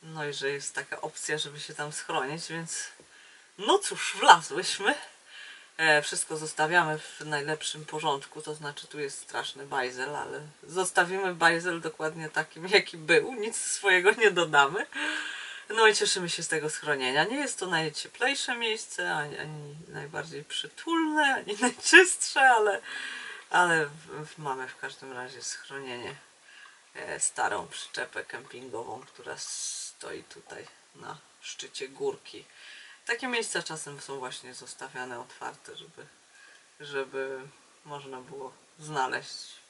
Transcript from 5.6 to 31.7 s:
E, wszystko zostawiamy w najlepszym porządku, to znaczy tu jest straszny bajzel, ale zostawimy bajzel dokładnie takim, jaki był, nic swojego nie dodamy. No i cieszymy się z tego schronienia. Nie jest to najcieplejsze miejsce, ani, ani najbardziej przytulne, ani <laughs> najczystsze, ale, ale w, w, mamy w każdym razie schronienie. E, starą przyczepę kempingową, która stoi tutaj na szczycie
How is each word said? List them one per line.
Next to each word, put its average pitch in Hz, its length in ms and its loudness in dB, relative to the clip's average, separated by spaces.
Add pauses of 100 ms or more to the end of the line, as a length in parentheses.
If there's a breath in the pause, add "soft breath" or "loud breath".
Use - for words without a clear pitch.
E, 156 240 8
wszystko - 340 -2
zostawiamy 156 640 4
w - 220 -12
najlepszym 151 640 -2
porządku, 151 580 -2
to 151 120 -6
znaczy 147 320 -10
tu 151 140 -10
jest 139 200 -6
straszny 131 460 -8
bajzel, 131 500 -2
ale 135 240 -8 (220)
zostawimy 185 720 2
bajzel 170 460 4
dokładnie 160 480 -4
takim, 160 400 -4
jaki 190 280 4
był, 165 380 4
nic 220 260 -4
swojego 185 520 6
nie 220 180 8
dodamy. 160 560 4 (800 loud breath)
No 220 180 6
i 208 80 10
cieszymy 190 360 0
się - 120 -4
z - 60 -6
tego 156 220 0
schronienia. 139 540 2
Nie 240 120 -2
jest 277 220 -2
to - 80 -4
najcieplejsze 233 880 -2
miejsce, 220 580 -2
ani, 147 240 -4
ani 147 360 -10 (140)
najbardziej 151 560 -10
przytulne, 311 920 0
ani 208 240 -4
<laughs> - 20 -4
najczystsze, - 800 6
ale, 214 400 8 (720 loud breath)
ale 170 360 6
w, 151 400 -12
w, - 120 -18
mamy 131 300 -4
w - 80 -14
każdym 135 360 -12
razie 123 300 -10
schronienie. 131 720 -8 (800 loud breath)
E, - 260 -8
starą - 460 0
przyczepę - 580 -8
kempingową, 127 840 -10
która - 320 -14
stoi - 840 -10
tutaj - 420 -16 (280)
na 156 220 -12 (240)
szczycie - 480 -10